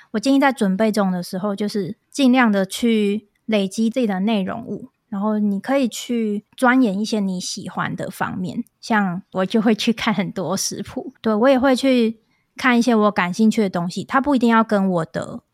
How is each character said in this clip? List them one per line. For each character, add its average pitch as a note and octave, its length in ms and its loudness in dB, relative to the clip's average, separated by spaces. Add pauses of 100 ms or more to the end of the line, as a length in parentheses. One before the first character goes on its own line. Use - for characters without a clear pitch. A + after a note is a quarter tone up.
(120)
我 A3 80 -4
建 C4+ 140 2
议 C#4 60 4
在 C4+ 120 4
准 F#3+ 260 0
备 A3 140 2
中 G3 200 0
的 F3+ 120 -4
时 F#3 160 -8
候， G3+ 160 -4
就 G#3 120 -4
是 G3+ 300 -6 (140)
尽 C4 200 2
量 B3 200 4
的 G3 140 2
去 G#3+ 640 0 (180)
累 G3+ 220 0
积 A3+ 220 -2
自 A3+ 100 -4
己 A#3+ 80 2
的 F#3+ 140 -2
内 G#3 200 0
容 F#3 240 -6
物， A#3 240 -12 (180)
然 G3 140 -6
后 G#3+ 160 0
你 G#3 220 0
可 C4+ 180 0
以 C4+ 100 2
去 G#3+ 560 -4 (140)
钻 B3+ 240 4
研 G3+ 180 2
一 A3 60 -2
些 G#3+ 140 -2
你 F#3+ 200 -2
喜 F3+ 300 -10
欢 E3 260 -6
的 - 140 -6
方 - 280 -6
面， F#3 260 -6 (180)
像 G3 400 -2 (120)
我 F#3 120 -2
就 A3 160 0
会 A3 140 4
去 - 180 0
看 A3+ 200 -2
很 E3+ 180 -4
多 F3+ 260 -4
食 - 240 -6
谱， - 400 -12
对， A3 120 0
我 G#3+ 140 2
也 C4 120 6
会 C4 160 4
去 A#3+ 440 2 (380)
看 A#3+ 200 2
一 A#3 40 4
些 A#3 140 2
我 G#3 160 4
感 F3+ 220 -2
兴 A3 180 4
趣 A3+ 100 0
的 G3 80 2
东 F3+ 200 -4
西， F#3+ 140 -8
它 - 160 -2
不 C#4+ 140 0
一 B3+ 60 2
定 A#3+ 100 4
要 A3+ 140 4
跟 G3+ 260 0
我 E3+ 160 0
的 - 360 -10 (120)